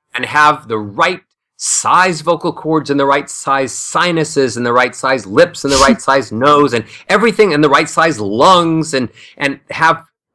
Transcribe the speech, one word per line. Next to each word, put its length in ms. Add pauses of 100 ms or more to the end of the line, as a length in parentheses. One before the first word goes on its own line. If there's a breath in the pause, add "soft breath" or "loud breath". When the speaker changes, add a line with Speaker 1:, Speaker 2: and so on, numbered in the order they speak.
(140)
Speaker 1:
and 100
have 440
the 100
right 420 (360)
size 640
vocal 300
cords 360
and 100
the 60
right 240
size 460
sinuses 840
and 80
the 80
right 220
size 320
lips 360
and 100
the 60
right 240
Speaker 2:
<laughs> 60
Speaker 1:
size 240
nose 400
and 140 (220 loud breath)
everything 440
and 100
the 60
right 220
size 280
lungs 760
and, 160 (260 loud breath)
and 240 (100)
have 320 (320)